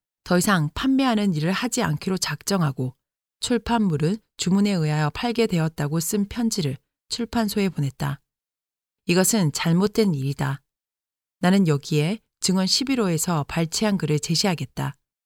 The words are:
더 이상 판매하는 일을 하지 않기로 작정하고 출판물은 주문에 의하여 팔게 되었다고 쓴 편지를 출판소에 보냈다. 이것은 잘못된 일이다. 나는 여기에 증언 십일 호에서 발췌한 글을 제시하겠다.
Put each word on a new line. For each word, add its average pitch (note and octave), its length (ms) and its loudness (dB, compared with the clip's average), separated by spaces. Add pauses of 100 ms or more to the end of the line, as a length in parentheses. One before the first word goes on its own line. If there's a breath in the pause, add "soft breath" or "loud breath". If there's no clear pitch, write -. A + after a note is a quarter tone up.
(240)
더 F3+ 140 2
이상 F3 360 2
판매하는 B3+ 640 2
일을 D#3 160 0
하지 A#3 320 -2
않기로 F3+ 340 -2
작정하고 D3 800 -2 (440)
출판물은 G#3+ 800 0 (200)
주문에 G3+ 340 2
의하여 D3+ 400 0
팔게 A#3 360 0
되었다고 D#3+ 520 0
쓴 G3+ 280 -2
편지를 G3+ 500 -2 (320)
출판소에 G#3+ 600 -2
보냈다. C#3 500 -6 (840)
이것은 F3+ 460 2
잘못된 F#3+ 640 2
일이다. C#3 460 -4 (800)
나는 F#3 280 4
여기에 D3+ 520 0 (200)
증언 F#3 260 0
십일 B3+ 340 0
호에서 E3+ 480 0
발췌한 F#3+ 500 -2
글을 D3+ 220 0
제시하겠다. D3+ 760 -2 (300)